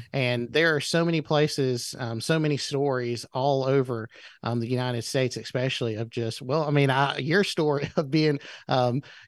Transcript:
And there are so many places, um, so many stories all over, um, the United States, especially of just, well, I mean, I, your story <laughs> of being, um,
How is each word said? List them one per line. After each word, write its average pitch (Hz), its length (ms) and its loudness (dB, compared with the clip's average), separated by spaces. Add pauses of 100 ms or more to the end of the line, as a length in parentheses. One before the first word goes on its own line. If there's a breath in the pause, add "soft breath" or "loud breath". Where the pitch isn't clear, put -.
(120)
And 123 400 -2
there 160 240 4
are 143 40 0
so 170 240 0
many 165 160 0
places, 143 800 0
um, 117 220 -6
so 160 180 0
many 151 180 0
stories 127 760 -2
all 135 320 2
over, 127 440 0 (340 loud breath)
um, 117 180 -2
the 117 80 -4
United 123 340 -2
States, 131 340 0
especially 123 600 -4
of 113 140 -6
just, 113 320 -6
well, 143 200 0
I 147 80 -2
mean, 143 200 4
I, 135 280 2
your 147 260 2
story 147 480 0
<laughs> - 40 -4
of 147 140 -2
being, 151 280 2 (300 loud breath)
um, 127 340 2 (260 loud breath)